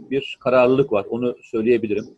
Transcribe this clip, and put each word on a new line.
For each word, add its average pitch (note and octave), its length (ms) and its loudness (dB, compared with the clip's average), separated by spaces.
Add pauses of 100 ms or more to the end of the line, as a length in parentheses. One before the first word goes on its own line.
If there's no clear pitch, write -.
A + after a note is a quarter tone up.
bir - 300 -6
kararlılık B2+ 520 2
var. G2+ 180 0
Onu A#2+ 340 -4
söyleyebilirim. A2 600 -2 (120)